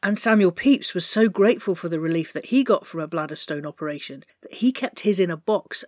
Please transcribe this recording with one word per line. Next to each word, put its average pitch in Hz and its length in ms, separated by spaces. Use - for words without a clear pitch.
and 202 160
Samuel 214 320
Pepys - 440
was 170 100
so 220 240
grateful 202 460
for 165 160
the 165 100
relief 165 320
that - 140
he 262 180
got - 220
from 165 140
a 156 60
bladder 156 300
stone 147 300
operation 143 580
that - 140
he 254 180
kept - 280
his 196 200
in 175 100
a 160 60
box - 520